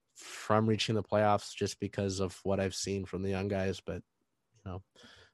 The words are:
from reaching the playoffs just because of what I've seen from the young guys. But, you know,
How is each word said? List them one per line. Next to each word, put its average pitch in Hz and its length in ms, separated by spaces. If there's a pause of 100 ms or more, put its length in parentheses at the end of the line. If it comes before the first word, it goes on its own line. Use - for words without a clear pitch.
(140)
from - 540
reaching 110 280
the 101 80
playoffs 104 500
just - 280
because 98 400
of 95 220
what 98 180
I've 95 140
seen 98 280
from 92 200
the 98 60
young 98 200
guys. 95 360
But, 87 100
you - 760
know, 90 120 (500)